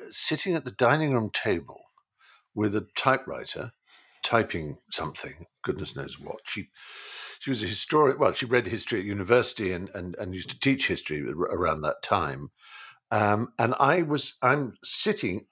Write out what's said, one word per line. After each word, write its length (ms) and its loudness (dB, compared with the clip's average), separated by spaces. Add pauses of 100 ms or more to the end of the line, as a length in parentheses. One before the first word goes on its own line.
(100)
sitting 440 0
at 100 -2
the 60 -8
dining 420 4
room 180 2
table 520 -2 (720)
with 200 0
a 120 -2 (100)
typewriter, 760 -2 (500)
typing 560 0 (120)
something, 540 -6 (160)
goodness 340 -6
knows 240 -10
what. 260 -10
She, 260 -8 (680)
she 100 -6
was 120 0
a 40 -2
historian. 520 2
Well, 140 4
she 140 -4
read 200 2
history 340 -2
at 40 -6
university 680 2
and, 180 -6
and, 280 -8
and 160 -8
used 160 -8
to 80 -10
teach 300 2
history 320 -4
ar-, 140 -6
around 480 0
that 200 -2
time. 480 -2 (600)
Um, 480 2
and 200 2
I 240 6
was, 380 -2
I'm 420 2
sitting 680 0